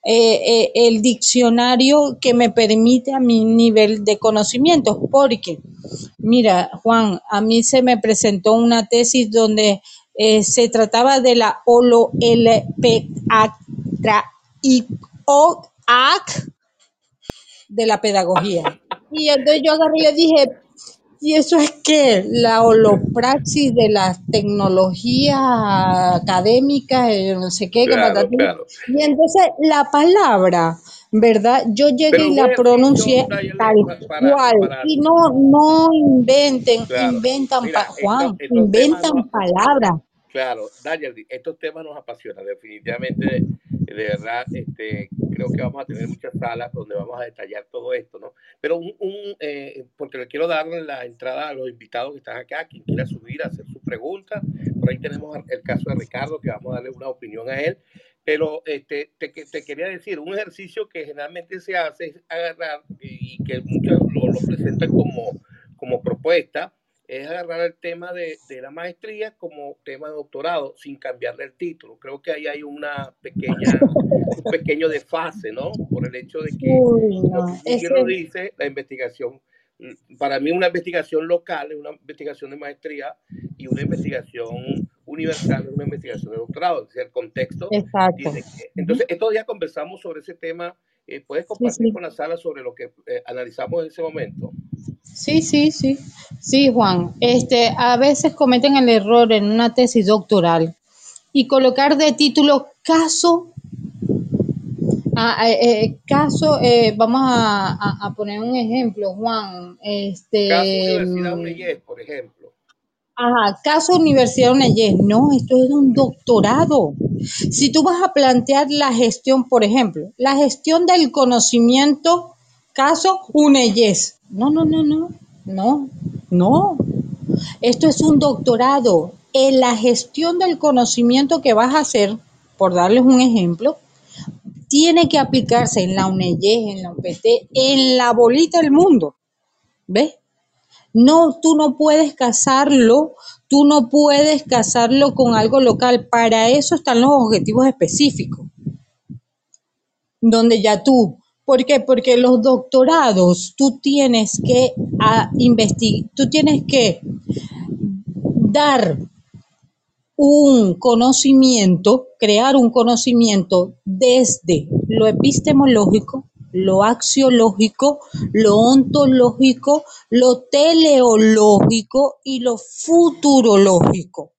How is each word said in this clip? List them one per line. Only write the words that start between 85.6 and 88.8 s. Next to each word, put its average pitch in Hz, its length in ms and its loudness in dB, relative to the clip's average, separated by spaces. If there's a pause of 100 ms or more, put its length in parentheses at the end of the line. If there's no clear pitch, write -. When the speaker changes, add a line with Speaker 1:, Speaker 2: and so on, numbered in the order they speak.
Speaker 2:
es - 80 -18
una 143 100 -8
investigación - 480 -12
de 113 60 -12
doctorado. 151 460 -6
Es - 40 -20
decir, 127 140 -12
el 123 80 -14
contexto 127 600 -10
Speaker 1:
Exacto. 190 460 -2
Speaker 2:
tiene 147 280 -10
que, - 320 -20
Speaker 1:
Ujú. - 40 -